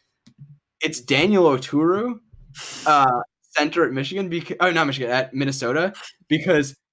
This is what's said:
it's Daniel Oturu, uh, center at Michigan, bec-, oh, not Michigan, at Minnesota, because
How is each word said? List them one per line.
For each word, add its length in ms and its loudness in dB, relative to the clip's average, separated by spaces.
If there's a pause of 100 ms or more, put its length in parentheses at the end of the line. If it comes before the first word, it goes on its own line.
(800)
it's 200 -4
Daniel 440 4
Oturu, 760 0 (640)
uh, 360 4 (200)
center 440 0
at 60 -4
Michigan, 380 -4
bec-, 300 -6
oh, 120 4
not 160 0
Michigan, 220 -4
at 240 -2
Minnesota, 600 -2 (340)
because 480 2 (180)